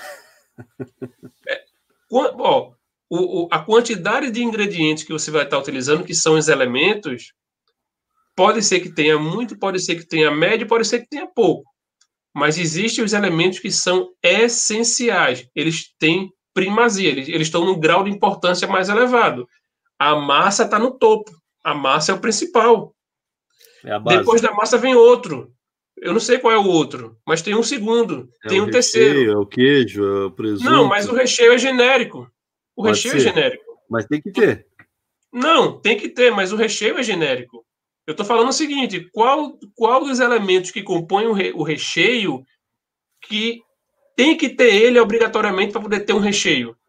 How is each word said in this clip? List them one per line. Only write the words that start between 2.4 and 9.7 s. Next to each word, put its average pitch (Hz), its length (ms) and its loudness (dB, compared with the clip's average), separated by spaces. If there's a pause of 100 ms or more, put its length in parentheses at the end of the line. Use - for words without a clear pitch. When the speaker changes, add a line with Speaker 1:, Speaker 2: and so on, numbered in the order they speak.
Speaker 2:
o, 180 360 -4
o, - 60 -6
a 160 80 0
quantidade 226 720 -2
de 233 120 -6
ingredientes 175 600 -2
que 160 100 -12
você 156 180 -8
vai 151 120 0
estar 139 160 -2
utilizando, 143 440 -2
que 180 120 -10
são 156 220 2
os 156 100 -2
elementos, 139 880 -2 (1000)
pode 214 260 2
ser 185 180 0
que 170 100 -8
tenha 151 280 2
muito, 202 400 -6
pode 190 220 -4